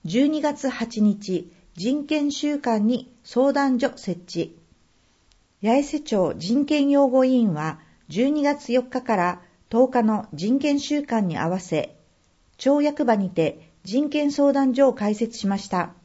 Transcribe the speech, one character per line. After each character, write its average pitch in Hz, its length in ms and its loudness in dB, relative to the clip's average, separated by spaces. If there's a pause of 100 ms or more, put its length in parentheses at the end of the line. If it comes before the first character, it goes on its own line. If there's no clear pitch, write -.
十 233 220 2
二 302 140 -2
月 294 280 -2
八 233 320 -6
日、 190 500 0 (240)
人 262 300 -2
権 294 260 0
週 294 280 -2
間 220 260 0
に 240 260 -2 (120)
相 269 280 2
談 269 280 0
所 269 160 0
設 175 260 -8
置。 - 360 -8 (1040)
八 226 140 2
重 285 60 2
瀬 294 180 -4
町 190 360 0
人 233 280 0
権 285 240 2
擁 277 180 6
護 262 180 4
委 262 60 2
員 233 220 2
は、 151 260 -6 (300)
十 220 200 0
二 302 140 0
月 285 300 -2
四 247 100 2
日 254 180 -6
か 233 140 -2
ら 180 260 -2 (280)
十 247 180 4
日 254 160 2
の 214 300 0
人 208 260 -2
権 285 200 0
週 294 220 -2
間 220 260 -2
に 160 100 -4
合 151 120 -2
わ 185 100 -2
せ、 - 360 -4 (600)
町 285 240 2
役 294 240 0
場 233 100 4
に 196 160 -2
て - 400 -2 (120)
人 277 260 -2
権 294 220 0
相 285 220 4
談 269 220 2
所 269 140 6
を 233 40 0
開 208 220 -2
設 233 220 -4
し 196 100 -4
ま 196 100 0
し 196 100 -10
た。 - 260 -4 (120)